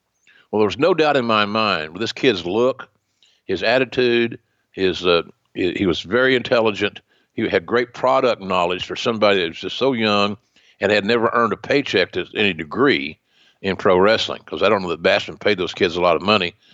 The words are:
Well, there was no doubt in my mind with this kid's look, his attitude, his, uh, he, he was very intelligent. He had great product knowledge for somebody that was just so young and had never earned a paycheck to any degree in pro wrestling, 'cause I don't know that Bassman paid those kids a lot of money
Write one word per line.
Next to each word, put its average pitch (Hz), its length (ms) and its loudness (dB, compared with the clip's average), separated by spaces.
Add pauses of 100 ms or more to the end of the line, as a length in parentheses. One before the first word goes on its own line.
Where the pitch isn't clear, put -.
(520)
Well, 104 80 0
there 107 80 4
was 90 100 -4
no 160 160 2
doubt 151 240 2
in 120 80 0
my 110 200 2
mind 101 460 -2
with 87 100 -10
this 113 120 -6
kid's 98 320 0
look, 117 420 0 (580)
his 95 180 -4
attitude, 120 760 0 (340)
his, 90 340 0
uh, 85 160 4 (320)
he, 92 180 -2
he 101 140 -2
was 82 140 0
very 127 340 0
intelligent. 110 640 0 (320)
He 110 160 -2
had 92 160 0
great 120 300 -2
product 127 440 0
knowledge 92 460 -2
for 92 100 -8
somebody 104 460 0
that 85 80 -2
was 82 100 -14
just - 180 -8
so 135 160 0
young 104 440 0 (420)
and 101 120 2
had 104 120 2
never 113 300 2
earned 117 180 2
a 92 60 -4
paycheck 117 540 0
to 90 240 -6
any 101 180 0
degree 80 640 -2 (460)
in 95 120 -2
pro 92 220 2
wrestling, 95 480 2
'cause 80 160 -8
I 92 80 4
don't 101 140 2
know 85 120 -4
that 82 60 -16
Bassman 92 380 0
paid 104 180 0
those 87 160 -4
kids 87 220 0
a 87 60 -2
lot 87 140 4
of 76 60 -2
money 92 320 0 (200)